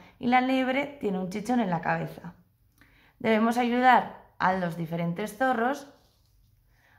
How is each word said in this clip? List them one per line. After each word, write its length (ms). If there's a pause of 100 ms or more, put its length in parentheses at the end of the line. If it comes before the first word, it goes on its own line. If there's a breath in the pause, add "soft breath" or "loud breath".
(180 loud breath)
y 80
la 160
liebre 580
tiene 180
un 120
chichón 300
en 100
la 100
cabeza. 540 (840 soft breath)
Debemos 380
ayudar 680 (120)
a 140
los 240
diferentes 640
zorros 520 (1080 soft breath)